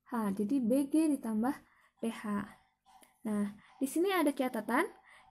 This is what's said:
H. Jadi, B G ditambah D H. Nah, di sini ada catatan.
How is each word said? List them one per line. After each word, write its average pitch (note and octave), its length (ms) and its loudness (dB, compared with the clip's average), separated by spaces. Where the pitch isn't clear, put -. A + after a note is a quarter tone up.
H. G#3+ 240 -2
Jadi, G#3+ 320 0
B C4+ 240 2
G D#4 240 2
ditambah A#3 440 -2
D A3+ 80 -4
H. A3+ 160 -8
Nah, G#3 320 -2
di C4+ 80 -2
sini E4 240 0
ada D#4+ 240 4
catatan. B3+ 560 0